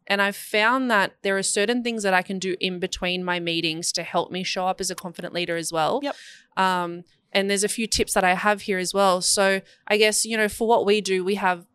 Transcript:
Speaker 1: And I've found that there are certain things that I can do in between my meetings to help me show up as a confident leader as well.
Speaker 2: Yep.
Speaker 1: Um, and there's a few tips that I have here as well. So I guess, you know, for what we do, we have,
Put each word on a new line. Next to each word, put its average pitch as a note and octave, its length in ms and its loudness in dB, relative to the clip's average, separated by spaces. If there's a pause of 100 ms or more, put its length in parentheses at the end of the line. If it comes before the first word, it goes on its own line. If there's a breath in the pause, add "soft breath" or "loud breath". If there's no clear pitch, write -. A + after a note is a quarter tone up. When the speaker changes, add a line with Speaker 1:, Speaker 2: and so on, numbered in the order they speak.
Speaker 1:
And G3+ 120 2
I've G3+ 160 2
found A#3+ 540 2
that G3 220 4 (100)
there G3 140 0
are F#3+ 60 -2
certain A3+ 420 0
things A3+ 180 -4
that F#3+ 120 4
I F3+ 80 6
can F#3+ 180 -6
do F#3 180 -2
in F3+ 220 -4
between F3+ 420 -4
my F3 160 -2
meetings E3 540 -4
to F3 100 -6
help E3+ 300 -2
me F#3 100 -4
show F#3 240 -2
up F#3 140 -2
as F#3 100 -4
a F3+ 60 -8
confident F3 380 -12
leader E3+ 220 -2
as E3 160 -6
well. E3 300 0
Speaker 2:
Yep. C#4+ 140 -6 (400 loud breath)
Speaker 1:
Um, F3 480 0 (280)
and G3 180 0
there's G3 140 0
a G3+ 40 0
few A3 180 -4
tips - 280 -2
that F#3+ 100 4
I F3+ 100 4
have G3+ 280 0
here F#3+ 160 -2
as F3+ 160 -4
well. F#3+ 260 4
So F#3+ 400 2 (260 soft breath)
I G#3 120 2
guess, G#3+ 260 4
you A3 120 -4
know, G#3+ 120 2
for A3 180 -4
what A#3 200 2
we G#3+ 140 4
do, F#3+ 240 -2
we G3 120 0
have, F3+ 280 -2 (100)